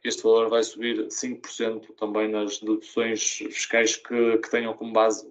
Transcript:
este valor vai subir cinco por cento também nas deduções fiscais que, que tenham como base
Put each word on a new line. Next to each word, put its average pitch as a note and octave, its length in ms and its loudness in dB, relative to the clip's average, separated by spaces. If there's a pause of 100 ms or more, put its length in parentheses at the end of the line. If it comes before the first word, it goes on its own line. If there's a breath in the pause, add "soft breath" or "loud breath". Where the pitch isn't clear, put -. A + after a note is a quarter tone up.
este A2+ 180 -4
valor A2+ 280 6
vai A#2 140 4
subir A2+ 460 -4
cinco B2 320 -8
por - 100 -16
cento A2+ 420 -6
também G#2+ 340 -2
nas G#2+ 320 -4
deduções A2 800 -2
fiscais - 580 0
que, A#2 420 2
que - 140 -10
tenham A#2 220 0
como A2+ 180 -10
base A2 400 2